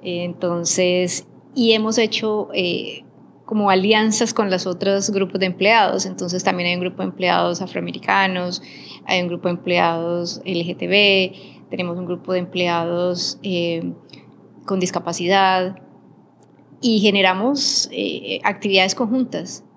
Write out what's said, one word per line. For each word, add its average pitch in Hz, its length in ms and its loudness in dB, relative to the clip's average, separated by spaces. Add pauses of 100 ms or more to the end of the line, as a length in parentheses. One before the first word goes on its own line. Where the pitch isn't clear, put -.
Entonces, 175 1200 -2 (260)
y 226 200 4
hemos 220 260 2
hecho, 214 560 0
eh, - 500 -4 (400)
como 208 260 0
alianzas 214 640 4
con 202 160 0
los 185 180 -2
otros 196 420 0
grupos 196 300 -2
de 190 60 2
empleados. 190 600 2
Entonces 185 380 -6
también 180 240 0
hay 175 60 0
un 180 60 -4
grupo 180 220 -4
de 190 60 -2
empleados 175 520 0
afroamericanos, 180 1000 -2 (420)
hay 185 160 0
un 180 80 -2
grupo 175 200 -4
de 175 60 0
empleados 175 880 -2
L 175 200 -2
G 180 120 -6
T 175 100 -8
B, 190 460 4 (380)
tenemos 175 280 -4
un 180 80 -8
grupo 180 280 -4
de 180 60 2
empleados, 175 1000 -2
eh, 170 500 -2 (760)
con 190 140 0
discapacidad 180 960 2 (1040)
y 226 180 4
generamos, 202 960 2
eh, 190 500 -6
actividades 190 540 0
conjuntas. 226 680 -4 (120)